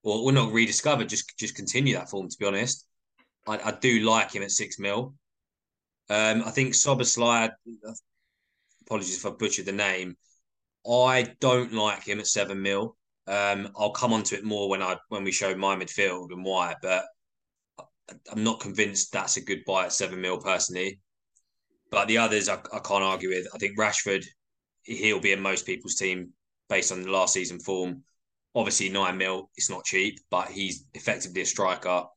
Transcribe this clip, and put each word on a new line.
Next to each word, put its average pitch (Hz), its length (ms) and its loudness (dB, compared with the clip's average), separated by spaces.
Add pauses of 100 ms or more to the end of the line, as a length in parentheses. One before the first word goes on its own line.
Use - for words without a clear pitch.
or, 107 160 0
or 127 140 4
not 117 200 4
rediscover, 113 520 2
just, - 340 -6
just - 160 -6
continue 120 400 0
that 90 160 -6
form, 95 180 -6
to - 100 -12
be 104 80 -2
honest, 104 400 -2 (640)
I, 104 100 -2
I 110 140 -2
do 117 280 4
like 110 340 4
him 101 80 -4
at 101 80 -6
six - 280 -2
mil. 110 360 -4 (960)
Um, 110 340 4
I 113 60 -2
think 127 240 2
Szoboszlai, 120 760 2 (1300)
apologies 95 340 -4
if - 80 -10
I 104 60 -2
butchered 101 340 -2
the 95 80 -6
name, 95 460 -2 (680)
I 127 540 4
don't 127 320 4
like 107 340 0
him 104 120 -2
at 101 80 -6
seven 98 340 0
mil. 98 340 0 (320)
Um, 101 480 0
I'll 104 180 0
come 120 200 0
on 110 120 2
to 104 120 -2
it 98 80 -10
more 104 240 -2
when 95 140 0
I, 92 160 -2 (100)
when 104 160 -6
we 95 80 -2
show 95 220 0
my 98 200 2
midfield 90 560 -2
and 92 140 -10
why, 90 380 0
but 92 240 0 (720)
I, - 60 -20 (460)
I'm 107 140 -2
not 113 160 2
convinced 101 520 -2
that's 95 260 -2
a - 20 -6
good 92 260 -6
buy 95 200 2
at 90 80 -4
seven 92 260 -4
mil 92 160 -2
personally. 92 640 -2 (880)
But 101 180 2
the 113 100 4
others 107 320 2
I, 95 60 0
I 104 240 -8
can't 98 220 0
argue 92 280 0
with. 92 240 -2
I - 20 -14
think 101 220 -4
Rashford, 104 480 0 (560)
he'll 104 380 0
be 98 120 2
in 95 80 0
most 95 240 -2
people's 92 300 -6
team 92 380 -4 (360)
based 95 240 0
on 92 100 -8
the 92 80 -8
last 95 220 4
season 90 260 -2
form. 92 440 -4 (520)
Obviously, 117 360 2
nine 95 260 0
mil, 92 400 -4
it's - 140 -2
not 92 140 -8
cheap, 101 360 0 (100)
but 92 180 0
he's 95 440 -6
effectively 92 480 -4
a 82 60 -2
striker. 92 580 0 (120)